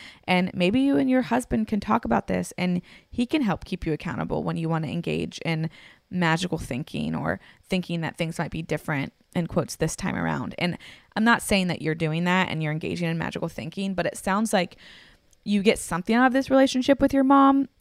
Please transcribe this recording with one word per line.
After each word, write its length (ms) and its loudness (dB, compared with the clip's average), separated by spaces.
And 280 2
maybe 260 2
you 180 4
and 120 2
your 140 4
husband 440 0
can 120 -2
talk 260 0
about 220 0
this, 280 -2
and 260 0
he 160 -2
can 160 0
help 240 0
keep 200 -8
you 80 0
accountable 500 -4
when 140 -4
you 120 -4
want 160 -2
to 60 -6
engage 480 -4
in 320 -4
magical 480 0
thinking 560 -6
or 240 -4
thinking 340 -4
that 180 -6
things 220 -4
might 120 -4
be 100 -8
different, 500 -4
in 120 -2
quotes, 280 -4
this 200 -2
time 200 -6
around. 420 -4
And 200 -4
I'm 80 2
not 160 4
saying 260 2
that 140 -4
you're 140 -2
doing 280 -2
that 240 2
and 160 -4
you're 80 -2
engaging 380 -4
in 80 -2
magical 320 -4
thinking, 440 -6
but 120 -2
it 100 -4
sounds 380 -2
like 240 0
you 200 2
get 160 4
something 360 -2
out 120 6
of 60 4
this 160 0
relationship 520 4
with 120 4
your 120 4
mom, 420 6